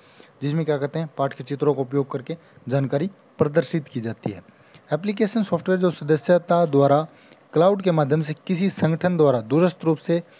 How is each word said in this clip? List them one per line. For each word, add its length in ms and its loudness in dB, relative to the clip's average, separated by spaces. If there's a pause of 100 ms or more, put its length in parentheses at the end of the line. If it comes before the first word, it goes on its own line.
(420)
जिसमें 220 -2
क्या 140 -2
करते 200 -6
हैं, 200 -6
पाठ 160 -2
के 100 -14
चित्रों 300 0
का 80 -2
उपयोग 280 -4
करके 260 -8 (300)
जानकारी 440 -2 (280)
प्रदर्शित 500 -2
की 120 -10
जाती 320 -8
है। 200 -18 (400)
एप्लीकेशन 500 -2
सॉफ्टवेयर 380 -2
जो 100 2
सदस्यता 760 2
द्वारा 340 4 (520)
क्लाउड 300 4
के 80 0
माध्यम 300 2
से 140 -4 (120)
किसी 240 0
संगठन 460 -2
द्वारा 260 4
दूरस्थ 420 0
रूप 140 2
से 240 -2 (180)